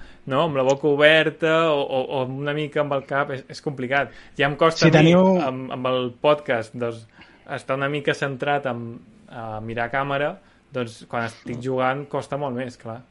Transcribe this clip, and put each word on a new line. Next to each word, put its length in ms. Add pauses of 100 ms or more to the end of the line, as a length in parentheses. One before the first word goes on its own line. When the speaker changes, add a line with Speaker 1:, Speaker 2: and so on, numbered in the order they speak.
(260)
Speaker 1:
no, 180
amb 120
la 60
boca 240
oberta 840
o, 80
o, 220 (180)
o 60
una 280
mica 260
amb 120
el 120
cap. 280
És, 160
és 120
complicat. 500 (260)
Ja 100
em 100
costa 280
Speaker 2:
Si 40
Speaker 1:
a 40
mi, 60
Speaker 2:
teniu 420
Speaker 1:
amb, 320
amb 140
el 340
podcast, 540
doncs, 320 (440)
estar 260
una 120
mica 260
centrat 520
en, 320 (320)
a 300
mirar 300
càmera, 460 (360)
doncs, 360
quan 160
estic 380
jugant 440
costa 300
molt 180
més, 220
clar. 240 (100)